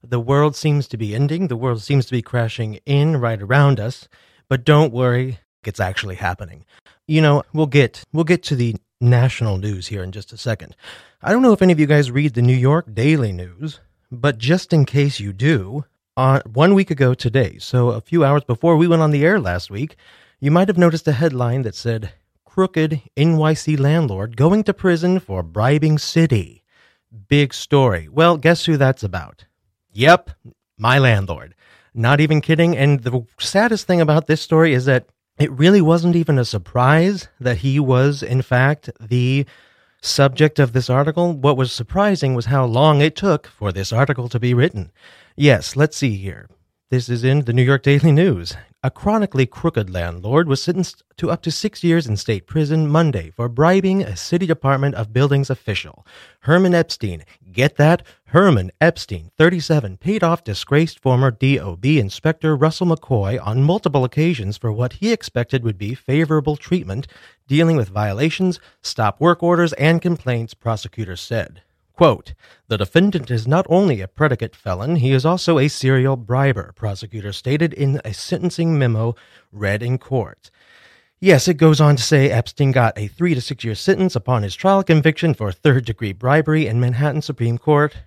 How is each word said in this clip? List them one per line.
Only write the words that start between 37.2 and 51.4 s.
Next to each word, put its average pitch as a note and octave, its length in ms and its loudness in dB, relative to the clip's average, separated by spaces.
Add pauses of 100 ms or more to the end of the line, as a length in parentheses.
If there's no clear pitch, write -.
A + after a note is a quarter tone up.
that B2 180 -2
he C3+ 220 -2
was, C3+ 440 2
in B2+ 180 -2
fact, C3 480 0 (100)
the B2 460 -2 (560)
subject C#3 580 2
of B2+ 140 2
this B2 160 -2
article. D#3 440 0
What C#3 240 0
was B2+ 140 -2
surprising E3 640 -2
was A#2 100 -4
how C3 200 0
long C#3 360 4
it D#3 140 0
took F3+ 320 -2
for G2+ 240 -8
this F#2+ 200 -6
article B2 380 -2
to A#2+ 100 -4
be B2 140 0
written. A#2+ 380 -2 (440)
Yes, C#3 400 2
let's D3 220 0
see A#2+ 200 -2
here. F#2+ 320 -12 (400)
This B2 200 -4
is A#2+ 140 -4
in C#3 180 2
the A#2+ 120 -2
New B2 100 4
York C3+ 200 2
Daily C#3+ 280 4
News. C#3 440 2 (280)
A C3 80 -2
chronically G3+ 560 -2
crooked A2+ 420 -4
landlord F2+ 580 -2
was C#3 140 -2
sentenced F3 400 -6 (160)
to D#3+ 140 -4
up E3 100 -4